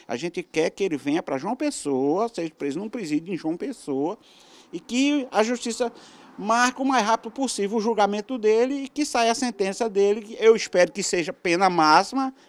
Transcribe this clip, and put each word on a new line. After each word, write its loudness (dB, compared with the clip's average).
a -4
gente -6
quer -2
que -4
ele -2
venha -2
pra -4
João -6
Pessoa, -2
seja -8
preso -6
num -8
presídio -6
em -4
João -4
Pessoa, -6
e -10
que 0
a 2
justiça -4
marque 0
o 0
mais 2
rápido -2
possível -4
o 0
julgamento 0
dele 0
e -10
que -4
saia 2
a -6
sentença -2
dele, 2
que -14
eu 8
espero 2
que -6
seja -2
pena 2
máxima 4